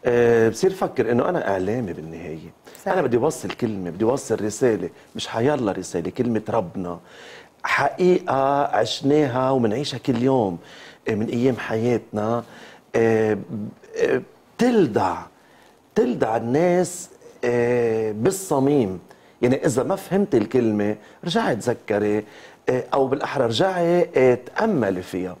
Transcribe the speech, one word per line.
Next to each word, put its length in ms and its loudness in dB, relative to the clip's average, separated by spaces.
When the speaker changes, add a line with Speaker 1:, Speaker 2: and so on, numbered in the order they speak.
Speaker 1:
آه، 440 4
بصير 220 0
فكر 420 -2
إنه 160 2
أنا 200 -2
إعلامي 440 -2
بالنهاية. 600 -12
Speaker 2:
صح. 80 -2
Speaker 1:
أنا 100 2
بدي 140 0
أوصل 340 -2
كلمة، 400 -6
بدي 140 -2
أوصل 400 0
رسالة، 460 0
مش 120 -8
حيالله 440 0
رسالة، 380 -6
كلمة 400 -2
ربنا. 480 -4
حقيقة 1000 2
عشناها 880 0
ومنعيشها 480 0
كل 240 -2
يوم، 360 2
آه، 60 0
من 120 -2
أيام 300 0
حياتنا. 840 -2
آه، 420 2
آه، 200 0
تلدع، 580 2
تلدع 420 2
الناس، 720 0
آه، 680 0
بالصميم. 840 0
يعني 240 2
إذا 160 0
ما 140 -2
فهمت 380 -2
الكلمة، 600 2
رجعي 320 -2
تذكري، 680 -2
آه، 160 0
أو 120 2
بالأحرى 400 -2
رجعي، 720 2
آه، 220 6
تأملي 460 2
فيها. 380 -6